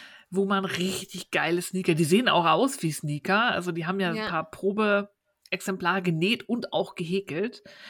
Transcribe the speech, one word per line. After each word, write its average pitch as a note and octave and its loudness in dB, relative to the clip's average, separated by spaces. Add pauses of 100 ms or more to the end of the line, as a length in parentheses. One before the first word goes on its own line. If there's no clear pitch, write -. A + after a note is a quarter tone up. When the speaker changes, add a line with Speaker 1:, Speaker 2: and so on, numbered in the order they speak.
(300)
Speaker 1:
wo F#3+ 2
man G3 0
richtig F#3 -6
geile E3 0
Sneaker, F#3 0
die D#3+ 4
sehen G3+ 4
auch E3+ 4
aus F#3+ 2
wie E3 0
Sneaker, F#3+ 0
also F3 -2
die E3 -6
haben G3 -2
ja F#3 0
ein E3 -2
Speaker 2:
Ja. A3 -4
Speaker 1:
paar D#3+ -4
Probeexemplare G3 -2
genäht F3+ 0
und A3+ -4
auch F3 -2
gehäkelt, F#3 -4 (280)